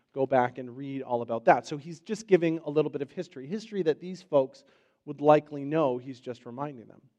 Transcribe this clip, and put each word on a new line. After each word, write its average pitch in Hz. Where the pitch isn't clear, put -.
go 135
back 123
and 123
read 139
all 123
about 113
that. 151
So 160
he's 147
just 220
giving 165
a 151
little 147
bit 143
of 143
history, 139
history 208
that 156
these 180
folks 135
would 143
likely 147
know. 143
He's 123
just 120
reminding 123
them. -